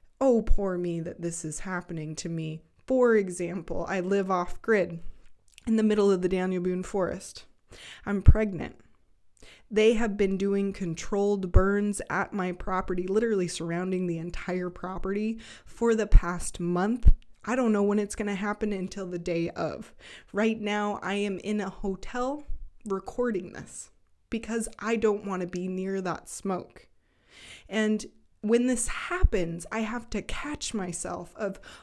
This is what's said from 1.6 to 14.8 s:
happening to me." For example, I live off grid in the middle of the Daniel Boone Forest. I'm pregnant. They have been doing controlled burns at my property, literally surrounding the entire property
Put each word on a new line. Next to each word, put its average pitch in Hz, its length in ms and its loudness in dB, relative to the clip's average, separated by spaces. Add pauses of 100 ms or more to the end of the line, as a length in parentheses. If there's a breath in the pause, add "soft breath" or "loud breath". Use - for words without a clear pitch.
happening 165 560 -8
to - 120 -8
me." 160 340 -6 (240)
For 247 280 6
example, 180 760 -2
I 185 120 -2
live 190 300 0
off 180 320 -2
grid 170 380 2 (640)
in 226 100 4
the 220 80 4
middle 208 260 6
of 185 120 4
the 180 60 2
Daniel 185 340 0
Boone 185 200 -2
Forest. - 640 -4 (600 loud breath)
I'm 202 160 -2
pregnant. 202 560 6 (920 loud breath)
They 220 220 6
have 220 240 0
been 196 200 2
doing 196 360 0
controlled 196 800 -2
burns 202 580 4
at 185 220 -4
my 185 180 -2
property, 185 560 -4
literally 202 400 0
surrounding 180 640 -4
the 165 100 -4
entire 180 520 -6
property 202 680 -4 (260 loud breath)